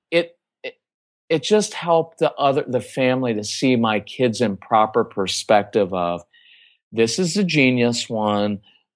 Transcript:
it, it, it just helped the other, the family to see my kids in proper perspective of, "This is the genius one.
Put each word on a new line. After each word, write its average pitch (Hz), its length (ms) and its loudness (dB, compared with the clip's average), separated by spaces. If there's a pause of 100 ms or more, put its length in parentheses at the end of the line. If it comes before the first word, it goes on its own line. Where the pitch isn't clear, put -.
(100)
it, 170 280 0 (240)
it, - 160 -14 (500)
it 160 140 0
just 208 320 0
helped 165 460 0
the 151 160 2
other, 139 300 0
the 123 140 -2
family 127 540 0
to 104 100 -4
see 127 320 0
my 110 240 2
kids 120 400 -2
in 104 160 0
proper 110 480 2
perspective 101 880 0
of, 87 300 -4 (680)
"This 113 260 0
is 175 160 -2
the 202 100 0
genius 127 640 2
one. 104 520 -2 (360)